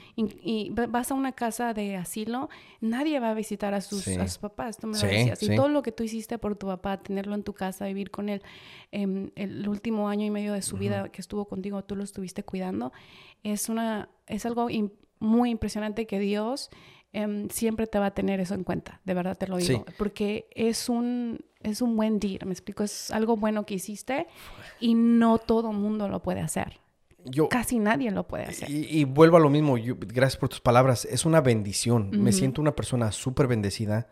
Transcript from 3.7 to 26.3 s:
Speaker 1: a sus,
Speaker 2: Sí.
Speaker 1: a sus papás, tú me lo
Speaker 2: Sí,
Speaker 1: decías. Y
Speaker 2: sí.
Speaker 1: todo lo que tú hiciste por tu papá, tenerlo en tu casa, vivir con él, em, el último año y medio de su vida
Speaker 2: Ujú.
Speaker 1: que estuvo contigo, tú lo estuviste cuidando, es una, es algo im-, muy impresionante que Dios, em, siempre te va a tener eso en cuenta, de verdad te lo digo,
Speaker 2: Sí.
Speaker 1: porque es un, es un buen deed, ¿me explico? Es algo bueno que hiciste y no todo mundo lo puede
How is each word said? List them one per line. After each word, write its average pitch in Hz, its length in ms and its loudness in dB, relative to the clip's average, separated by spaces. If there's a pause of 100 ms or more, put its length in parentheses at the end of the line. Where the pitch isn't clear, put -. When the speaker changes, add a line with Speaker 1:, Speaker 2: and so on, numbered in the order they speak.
Speaker 1:
a 202 80 0
sus, 190 220 -8
Speaker 2:
Sí. - 120 -2
Speaker 1:
a 92 120 0
sus 92 100 -8
papás, 226 400 -8
tú - 100 -10
me 220 60 -4
lo 214 60 -4
Speaker 2:
Sí, 107 80 2
Speaker 1:
decías. 113 360 2
Y 208 40 0
Speaker 2:
sí. 107 80 2
Speaker 1:
todo 285 140 4
lo 285 120 2
que 233 100 -6
tú - 120 -6
hiciste 226 340 -6
por 208 180 -4
tu 196 120 -8
papá, 190 340 -6
tenerlo 196 340 -6
en 202 80 -6
tu 202 100 -8
casa, 190 320 -6
vivir 196 260 -6
con 208 180 -6
él, 202 120 -6 (500)
em, 196 440 -4
el 202 320 -6
último 208 420 -2
año 208 160 -2
y 208 60 -2
medio 208 220 -4
de 202 80 -4
su 202 160 -6
vida 202 260 -2
Speaker 2:
Ujú. - 80 -10
Speaker 1:
que - 100 -14
estuvo 208 240 -6
contigo, 196 380 -8
tú 202 120 -10
lo 196 80 -6
estuviste 196 400 -10
cuidando, 190 480 -6 (520)
es 208 260 -4
una, 226 400 -2 (180)
es 214 180 -6
algo 240 240 -2
im-, 208 220 -2 (280)
muy 233 300 4
impresionante 214 580 -4
que 196 120 -2
Dios, 214 500 -2 (420)
em, 208 380 -6
siempre 220 380 -2
te - 120 -2
va 202 80 4
a 196 60 -2
tener 196 260 0
eso 180 140 -2
en 185 100 -4
cuenta, - 400 -6
de 185 100 -2
verdad 180 240 -2
te 180 100 -4
lo 185 100 -4
digo, 175 300 2
Speaker 2:
Sí. - 100 -18
Speaker 1:
porque 208 540 -4
es - 380 0
un, 240 500 -2 (220)
es 214 200 -4
un 233 160 2
buen 220 220 2
deed, 190 240 -2
¿me 190 100 -4
explico? 208 300 -6
Es - 280 -6
algo 220 240 2
bueno 214 300 0
que - 80 -8
hiciste 254 540 -6 (520)
y 233 140 2
no 233 460 6
todo 226 340 0
mundo 208 340 -2
lo 190 140 -4
puede 180 180 -2